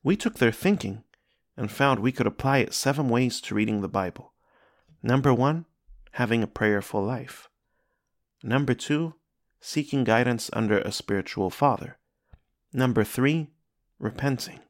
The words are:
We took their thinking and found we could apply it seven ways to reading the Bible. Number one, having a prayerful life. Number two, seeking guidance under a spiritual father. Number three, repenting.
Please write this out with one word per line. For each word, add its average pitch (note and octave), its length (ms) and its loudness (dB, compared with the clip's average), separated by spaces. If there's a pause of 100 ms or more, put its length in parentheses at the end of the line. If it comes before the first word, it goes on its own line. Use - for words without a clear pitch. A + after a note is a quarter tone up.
We F3+ 140 2
took - 220 -4
their A#2 120 6
thinking A2+ 540 -2 (540)
and G2+ 120 -6
found C#3 300 2
we A#2+ 100 2
could B2 160 0
apply C3+ 320 2
it - 140 0
seven C#3 380 0
ways A#2+ 320 0
to - 120 -8
reading G#2+ 280 0
the F#2 60 -4
Bible. F#2+ 440 -6 (720)
Number C3 300 2
one, C#3+ 340 0 (460)
having A#2 300 0
a G2+ 40 0
prayerful G#2 580 0
life. B2 460 -8 (920)
Number B2+ 300 0
two, D#3 420 -2 (460)
seeking C#3+ 440 -2
guidance A#2 500 2
under G#2+ 240 2
a - 120 -2
spiritual G2 600 -4
father. - 480 -2 (760)
Number B2 320 2
three, D3 460 0 (480)
repenting. - 720 -4